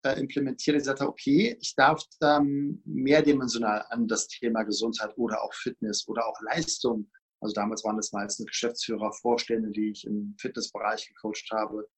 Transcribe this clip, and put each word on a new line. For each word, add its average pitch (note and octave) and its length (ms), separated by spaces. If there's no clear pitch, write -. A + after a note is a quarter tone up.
äh, C3+ 160
implementiert, C#3 580
ich C#3+ 60
sagte, C#3 240
okay, G3 520
ich - 160
darf D3+ 280
dann C#3+ 680
mehrdimensional C3 1040
an A#2 180
das A2 200
Thema A2+ 360
Gesundheit G#2+ 540
oder A2 260
auch G#2+ 100
Fitness - 540
oder A2+ 200
auch A2 140
Leistung, A#2+ 680
also G#2+ 140
damals G#2+ 300
waren G#2+ 140
das G#2+ 140
meistens G#2 340
Geschäftsführer, A2 680
Vorstände, A#2 600
die G#2+ 200
ich - 140
im G#2 340
Fitnessbereich G#2+ 680
gecoacht - 440
habe G#2+ 360